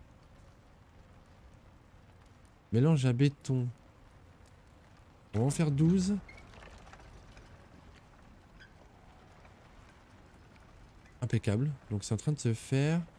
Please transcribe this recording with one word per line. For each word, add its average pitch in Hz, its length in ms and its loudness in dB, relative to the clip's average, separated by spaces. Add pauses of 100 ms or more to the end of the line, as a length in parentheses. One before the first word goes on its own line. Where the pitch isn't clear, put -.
(2750)
Mélange 131 340 4
à 127 60 4
béton. 131 560 0 (1700)
On 104 40 -2
va 117 60 2
en 143 60 0
faire 151 200 0
douze. 180 460 2 (4000)
Impeccable. 117 480 0 (180)
Donc 104 160 -4
c'est - 80 -4
en 107 60 0
train - 140 -2
de 143 60 -4
se 117 140 0
faire. 143 480 0 (180)